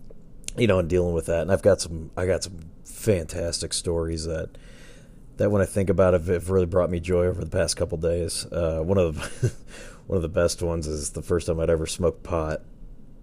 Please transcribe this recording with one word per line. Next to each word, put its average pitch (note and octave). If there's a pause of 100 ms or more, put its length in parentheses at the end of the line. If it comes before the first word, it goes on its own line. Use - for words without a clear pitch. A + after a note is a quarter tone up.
(580)
you A#2+
know, F#2+
and E2+
dealing F2
with E2
that, E2+
and E2
I've G2
got F#2+
some, D#2+
I F2+
got F2+
some F#2 (240)
fantastic E2+
stories E2
that, E2 (800)
that G#2
when G2+
I F#2
think F#2+
about F#2
it, F2+
have F2
really F#2
brought F2
me F2
joy F2
over F2+
the D#2
past F2+
couple E2+
days. E2
Uh, D#2+
one F2
of E2+
the, - (280)
<laughs> -
one -
of F#2
the D#2+
best E2+
ones E2+
is D2+
the D#2
first E2+
time E2
I'd E2
ever D#2+
smoked E2
pot, D#2 (600)